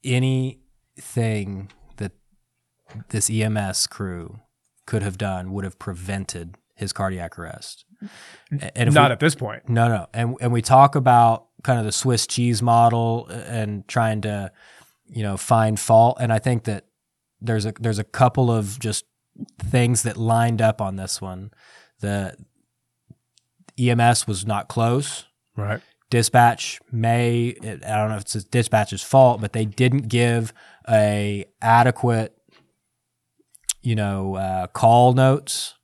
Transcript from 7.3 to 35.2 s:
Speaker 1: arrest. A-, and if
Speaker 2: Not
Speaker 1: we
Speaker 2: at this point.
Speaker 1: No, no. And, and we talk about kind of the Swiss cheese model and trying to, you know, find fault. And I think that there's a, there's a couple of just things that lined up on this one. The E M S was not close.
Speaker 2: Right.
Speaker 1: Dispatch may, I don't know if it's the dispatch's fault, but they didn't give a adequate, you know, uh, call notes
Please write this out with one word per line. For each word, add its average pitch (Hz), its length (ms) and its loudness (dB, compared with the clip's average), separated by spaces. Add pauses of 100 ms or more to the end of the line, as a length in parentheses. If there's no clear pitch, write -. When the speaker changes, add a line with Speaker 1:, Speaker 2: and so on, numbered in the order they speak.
Speaker 1:
arrest. - 460 -16 (680)
A-, 139 260 -8
and 120 100 2
if 147 60 4
Speaker 2:
Not 143 160 6
Speaker 1:
we - 20 -2
Speaker 2:
at - 80 -4
this 151 140 2
point. 113 340 -12
Speaker 1:
No, 117 200 2
no. 107 260 -2
And, 117 260 -4
and 120 120 -2
we 117 100 0
talk 139 320 6
about 120 520 4 (180)
kind 123 140 0
of 113 60 -2
the 107 80 -4
Swiss 123 340 -2
cheese 120 360 0
model 117 680 2
and 104 600 -8
trying 110 340 0
to, 101 300 -6 (560)
you 117 140 -8
know, 101 140 -4
find 110 440 0
fault. 117 400 4
And 117 120 0
I 113 60 2
think 120 260 -2
that 104 220 -6 (540)
there's 110 260 -2
a, 110 140 -6
there's 110 180 -2
a 107 60 -6
couple 127 480 2
of 107 260 -4
just - 260 -6 (560)
things 120 440 0
that 113 120 -4
lined 117 460 0
up 110 180 2
on 98 160 -6
this 95 240 -10
one. 95 300 -12 (500)
The 101 360 -6 (1400)
E 123 120 2
M 117 100 2
S 120 260 2
was 101 200 -6
not 104 220 -4
close. 117 560 -2 (320)
Speaker 2:
Right. 107 240 -6 (280)
Speaker 1:
Dispatch 120 680 2 (140)
may, 120 680 0
I 107 360 -8
don't 107 140 0
know 107 60 -6
if 98 60 -8
it's - 120 -10
the 107 80 -6
dispatch's 107 600 -2
fault, 123 380 6
but 107 120 -6
they 110 120 -2
didn't 123 440 0
give 120 440 0 (360)
a 104 580 2 (140)
adequate, 117 720 2 (1500)
you 113 140 0
know, 98 400 -4
uh, 95 320 -4
call 123 460 6
notes 131 680 0